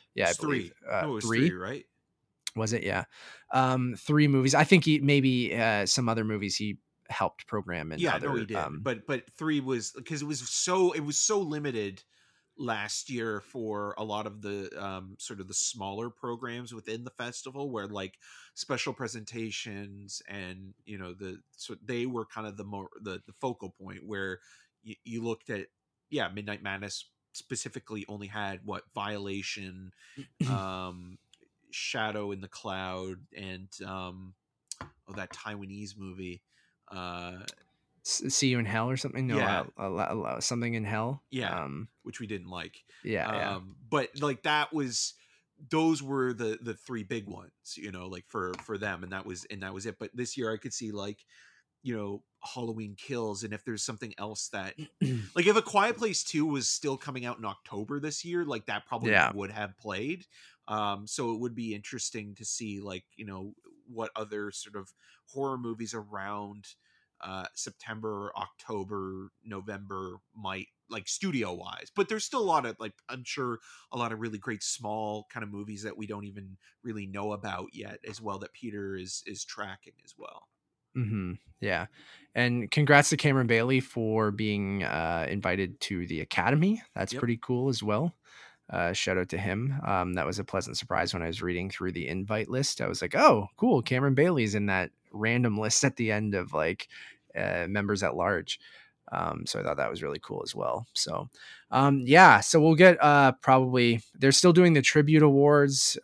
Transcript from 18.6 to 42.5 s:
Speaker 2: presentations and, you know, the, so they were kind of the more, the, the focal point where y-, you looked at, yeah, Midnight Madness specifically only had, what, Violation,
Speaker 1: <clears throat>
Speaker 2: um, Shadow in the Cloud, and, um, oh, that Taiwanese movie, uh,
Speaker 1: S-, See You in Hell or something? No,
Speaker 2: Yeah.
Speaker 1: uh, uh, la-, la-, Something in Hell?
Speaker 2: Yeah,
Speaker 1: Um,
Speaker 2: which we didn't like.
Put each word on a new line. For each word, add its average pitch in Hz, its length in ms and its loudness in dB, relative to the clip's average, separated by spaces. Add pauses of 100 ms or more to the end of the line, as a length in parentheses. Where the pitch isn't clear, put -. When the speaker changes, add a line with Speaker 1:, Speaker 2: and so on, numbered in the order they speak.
Speaker 2:
presentations 107 1400 -10
and, 95 460 -12 (100)
you 104 140 -14
know, 90 160 -10
the, 92 260 -12 (120)
so - 300 -14
they 120 220 -4
were 117 220 -6
kind 107 200 -10
of 101 100 -12
the 104 80 -12
more, 98 260 -12 (100)
the, 95 260 -10
the 107 60 -20
focal 117 380 -8
point 95 340 -16
where 95 360 -6 (440)
y-, 110 200 -16
you 117 180 -8
looked 113 260 -6
at, 104 200 -8 (420)
yeah, 131 180 -2
Midnight 104 340 -10
Madness 98 460 -8 (240)
specifically - 760 -10
only 101 180 -10
had, 98 380 -8
what, 98 180 -8 (100)
Violation, 98 1000 -8 (260)
Speaker 1:
<clears throat> 135 320 -4
Speaker 2:
um, 92 680 -8 (520)
Shadow 107 640 -4
in 95 80 -10
the 95 80 -14
Cloud, 95 720 -8 (160)
and, 95 340 -12 (180)
um, 92 480 -12 (480)
oh, - 320 -20
that 95 180 -10
Taiwanese 101 640 -12
movie, 92 460 -12 (480)
uh, 90 500 -10 (640)
Speaker 1:
S-, - 280 -4
See 139 140 2
You 123 100 2
in 117 60 0
Hell 110 240 -2
or 131 80 -2
something? 131 300 -4
No, 120 100 0
Speaker 2:
Yeah. 101 280 0 (120)
Speaker 1:
uh, - 80 -8
uh, 95 60 -4
la-, 90 220 -2
la-, 64 280 -4
Something 120 320 -2
in 113 120 -4
Hell? 113 460 -4
Speaker 2:
Yeah, 95 340 -4
Speaker 1:
Um, 71 240 -10 (140)
Speaker 2:
which - 180 -14
we 117 60 -10
didn't 95 220 -10
like. 85 360 -12 (200)